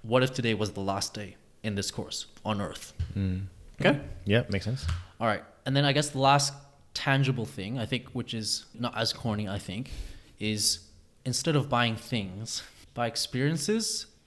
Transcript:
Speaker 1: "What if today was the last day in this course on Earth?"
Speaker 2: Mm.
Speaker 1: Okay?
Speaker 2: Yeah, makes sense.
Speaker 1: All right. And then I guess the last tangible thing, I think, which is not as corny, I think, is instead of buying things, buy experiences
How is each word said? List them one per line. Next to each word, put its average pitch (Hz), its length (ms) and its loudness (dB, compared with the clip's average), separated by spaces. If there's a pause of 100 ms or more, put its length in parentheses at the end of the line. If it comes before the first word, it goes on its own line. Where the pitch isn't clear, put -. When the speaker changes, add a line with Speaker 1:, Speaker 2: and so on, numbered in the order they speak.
Speaker 1:
"What 120 220 4
if 131 100 2
today 117 220 2
was 104 180 0
the - 80 -6
last 98 320 -2
day 104 240 -10 (260)
in 107 120 -2
this 98 160 0
course - 340 -8 (180)
on - 160 0
Earth?" - 360 -6 (200)
Speaker 2:
Mm. 95 340 -2 (340)
Speaker 1:
Okay? 156 180 4 (240)
Speaker 2:
Yeah, 110 240 4
makes 101 160 -2
sense. 123 220 -4 (340)
Speaker 1:
All 117 60 2
right. 104 180 0 (220)
And 135 100 2
then 143 80 4
I 139 80 4
guess 147 160 2
the 135 120 -4
last 139 340 6 (400)
tangible 135 500 4
thing, 104 340 -6
I 117 60 0
think, 123 300 -2
which 120 180 -4
is 110 320 -2 (100)
not 120 220 -4
as 113 160 2
corny, 107 340 -2
I 98 120 -4
think, 101 320 -6 (480)
is 107 400 0 (480)
instead 131 280 0
of 135 140 4
buying 117 280 4
things, 104 680 -4 (320)
buy 120 120 -2
experiences 156 1000 0 (200)